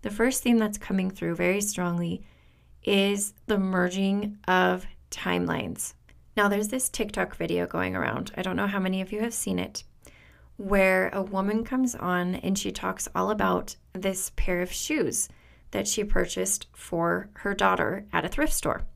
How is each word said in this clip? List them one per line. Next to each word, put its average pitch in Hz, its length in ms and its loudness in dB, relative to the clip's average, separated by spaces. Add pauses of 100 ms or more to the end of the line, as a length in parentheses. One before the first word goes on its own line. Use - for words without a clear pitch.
The 208 80 -4
first 226 340 0
theme 240 140 6
that's 208 200 0
coming 190 320 -2
through 170 240 -4
very 180 260 2
strongly 175 640 -2 (600)
is 202 500 2 (120)
the 208 120 2
merging 190 880 2
of 185 400 4 (240)
timelines. - 840 -2 (420)
Now, 202 120 4
there's 208 200 0
this 254 200 -4
TikTok 196 480 -4
video 175 300 -2
going 185 280 -2
around. 180 420 -2
I 185 60 -4
don't 185 140 -2
know 202 100 0
how 196 120 -2
many 190 240 -2
of 185 100 -8
you 208 80 -6
have 233 140 -2
seen 185 240 -2
it, 190 260 -6 (720)
where 190 540 4
a 190 120 -2
woman 196 400 0
comes 254 320 0
on 180 420 0
and 190 220 0
she - 140 -4
talks - 420 -4
all 185 160 0
about 190 460 0 (160)
this 185 440 -4
pair 180 260 2
of 185 100 -6
shoes - 560 -2 (440)
that 202 140 -2
she 208 180 -2
purchased 190 680 0
for 170 640 -2
her 202 200 -4
daughter 196 580 2
at - 120 2
a 180 40 -4
thrift 302 240 0
store. - 320 0 (120)